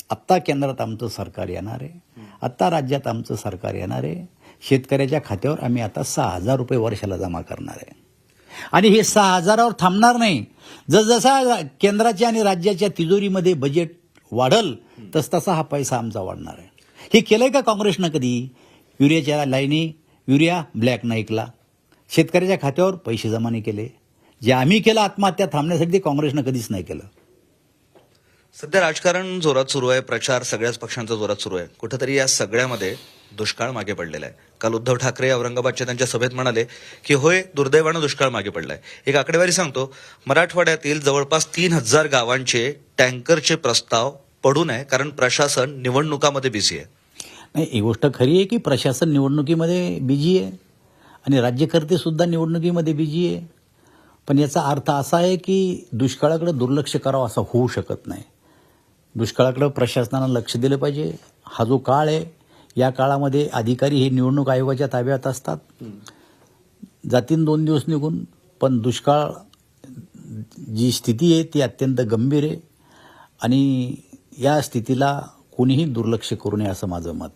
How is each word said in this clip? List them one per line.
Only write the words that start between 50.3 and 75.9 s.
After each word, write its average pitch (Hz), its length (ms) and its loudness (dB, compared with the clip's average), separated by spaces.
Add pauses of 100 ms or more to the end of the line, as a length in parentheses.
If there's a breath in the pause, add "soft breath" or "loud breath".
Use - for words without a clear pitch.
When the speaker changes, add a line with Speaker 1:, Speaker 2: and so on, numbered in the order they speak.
Speaker 1:
आहे 190 140 -6 (760 soft breath)
आणि 139 140 4
राज्यकर्तेसुद्धा 156 840 0
निवडणुकीमध्ये 165 680 0
बिझी 160 420 -2
आहे. 170 120 -10 (840 soft breath)
पण 139 100 4
याचा 147 240 2
अर्थ 143 280 -2
असा 139 260 0
आहे 180 200 2
की 190 560 0
दुष्काळाकडे 156 600 0
दुर्लक्ष 139 440 0
करावं 135 300 0
असं 110 220 -2
होऊ 123 200 2
शकत - 380 -6
नाही. - 160 -12 (920 soft breath)
दुष्काळाकडे 127 540 2
प्रशासनानं 131 580 -2
लक्ष 123 300 -2
दिलं 135 200 2
पाहिजे. 147 380 -4 (300)
हा - 200 -4
जो 127 140 2
काळ 139 300 2
आहे, 156 160 -2 (520 soft breath)
या 127 140 2
काळामध्ये 139 640 0
अधिकारी 127 440 0
हे 131 140 2
निवडणूक 131 400 2
आयोगाच्या 131 420 0
ताब्यात 127 340 -2
असतात. 139 300 -6 (260)
Speaker 2:
हम्म. - 1300 -20
Speaker 1:
जातीन 156 360 2
दोन 156 200 0
दिवस 151 240 2
निघून, 156 360 -2 (360)
पण 131 180 2
दुष्काळ 143 520 0 (1400)
जी 120 180 2
स्थिती 127 420 2
आहे 165 80 2
ती 156 180 -2
अत्यंत 131 360 -2
गंभीर 127 480 2
आहे 156 120 -4 (840 soft breath)
आणि 131 520 2 (440)
या 143 220 2
स्थितीला 135 640 -2 (340)
कोणीही 131 280 2
दुर्लक्ष 113 480 -4